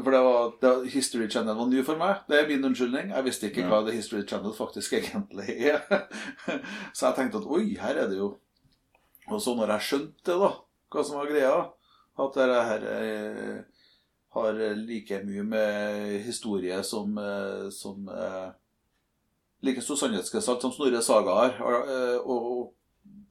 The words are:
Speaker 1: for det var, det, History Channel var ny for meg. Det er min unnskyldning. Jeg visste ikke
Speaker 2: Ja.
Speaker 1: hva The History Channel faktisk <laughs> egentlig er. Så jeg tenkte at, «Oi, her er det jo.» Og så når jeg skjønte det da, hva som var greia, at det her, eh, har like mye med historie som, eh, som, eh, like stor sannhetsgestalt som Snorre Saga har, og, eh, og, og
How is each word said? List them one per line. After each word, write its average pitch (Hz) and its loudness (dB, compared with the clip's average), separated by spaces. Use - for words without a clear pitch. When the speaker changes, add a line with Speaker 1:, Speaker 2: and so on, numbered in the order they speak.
Speaker 1:
for 131 2
det 131 8
var, 120 6
det, 127 8
History 123 0
Channel 110 0
var 117 0
ny 127 4
for 156 0
meg. 180 0
Det 147 6
er 151 6
min 135 2
unnskyldning. 127 0
Jeg 135 0
visste 117 -2
ikke - -2
Speaker 2:
Ja. 90 0
Speaker 1:
hva 107 6
The 110 -2
History 104 -4
Channel 104 -6
faktisk - -6
<laughs> 113 2
egentlig 101 -6
er. 151 4
Så - 0
jeg 127 2
tenkte 120 0
at, - -6
«Oi, 180 0
her 139 -2
er 127 0
det 190 -2
jo.» 101 -2
Og 107 -4
så 123 0
når 107 2
jeg 107 0
skjønte 147 -4
det 175 2
da, 196 4
hva 147 0
som 143 -6
var 143 -4
greia, 143 4
at 139 -2
det 127 4
her, 110 0
eh, 107 -6
har 110 0
like 107 -6
mye 101 -4
med 104 0
historie 98 -4
som, 104 -4
eh, 98 -6
som, 98 -12
eh, 92 -8
like 127 0
stor 143 -4
sannhetsgestalt 113 0
som 127 -2
Snorre 120 2
Saga 101 6
har, 120 4
og, 120 0
eh, 123 0
og, 120 -2
og 123 -6